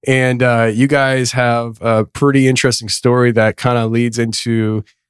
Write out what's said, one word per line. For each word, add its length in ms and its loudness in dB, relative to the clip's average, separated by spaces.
And, 360 0
uh, 280 2
you 160 0
guys 440 0
have 500 -2
a 240 0
pretty 420 2
interesting 420 0
story 420 2
that 260 0
kinda 300 0
leads 320 -2
into, 640 -2